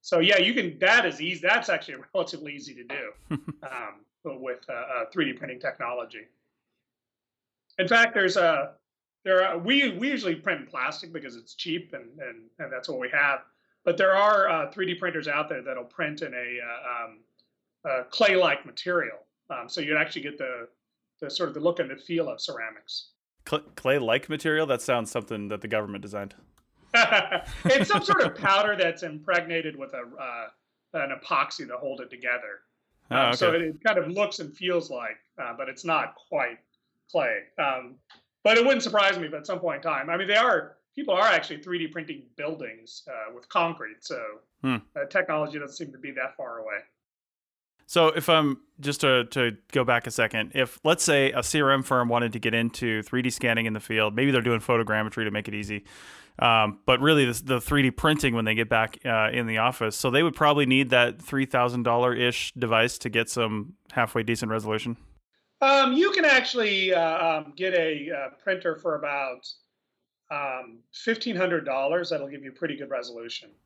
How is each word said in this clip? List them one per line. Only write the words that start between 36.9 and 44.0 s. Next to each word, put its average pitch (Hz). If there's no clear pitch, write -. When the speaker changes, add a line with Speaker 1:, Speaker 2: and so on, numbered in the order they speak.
Speaker 1:
clay. 123
Um, 131
but 226
it 233
wouldn't 262
surprise 196
me 165
if 147
at 147
some 180
point 160
in 160
time, 143
I 170
mean, 185
they 208
are, 220
people 277
are 196
actually 202
three 180
D 160
printing 151
buildings, 127
uh, 113
with 123
concrete. 165